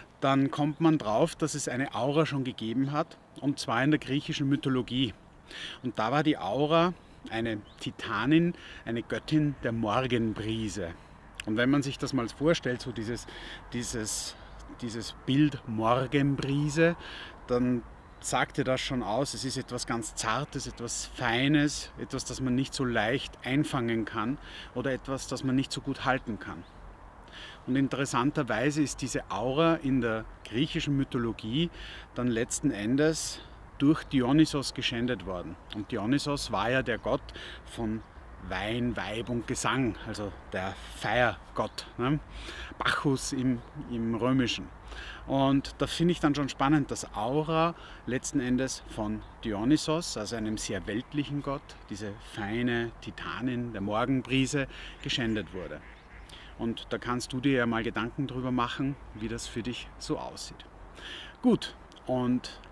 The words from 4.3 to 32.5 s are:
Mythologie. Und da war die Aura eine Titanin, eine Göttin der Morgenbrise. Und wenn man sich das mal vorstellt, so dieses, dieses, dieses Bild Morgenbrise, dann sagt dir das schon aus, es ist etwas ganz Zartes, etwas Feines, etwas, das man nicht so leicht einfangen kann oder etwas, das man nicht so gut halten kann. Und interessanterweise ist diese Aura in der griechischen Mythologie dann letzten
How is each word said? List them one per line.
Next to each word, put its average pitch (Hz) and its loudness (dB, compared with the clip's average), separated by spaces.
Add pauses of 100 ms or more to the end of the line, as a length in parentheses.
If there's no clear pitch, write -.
Mythologie. 127 2 (680)
Und 127 -4
da 113 2
war 147 4
die 151 4
Aura 151 4 (360)
eine 113 -2 (180)
Titanin, 151 2 (280)
eine 117 -4
Göttin 147 2
der 120 0
Morgenbrise. 110 0 (560)
Und 107 0
wenn 123 4
man 139 6
sich 135 -2
das 131 -2
mal 123 0
vorstellt, 135 2
so 127 -8
dieses, 110 -4 (460)
dieses, 113 -4 (460)
dieses 113 -6 (100)
Bild 139 4
Morgenbrise, 139 4 (500)
dann 123 4 (380)
sagt - 0
dir 139 2
das 131 2
schon 127 -2
aus, 110 0
es 113 -6
ist 127 -2
etwas 123 -6
ganz 117 -4
Zartes, 123 -2
etwas - -6
Feines, 139 4 (120)
etwas, - -6
das 123 -6
man 127 2
nicht 131 0
so 139 0
leicht 117 0
einfangen 123 2
kann 113 -2 (380)
oder 123 0
etwas, 131 -4
das - -4
man 127 2
nicht 135 2
so - -4
gut 135 -6
halten 127 2
kann. - -10 (1000)
Und 127 2
interessanterweise 139 2
ist - 0
diese 127 -4
Aura 131 4
in 131 2
der 110 0 (180)
griechischen 143 0
Mythologie 127 0 (440)
dann 123 0
letzten 123 0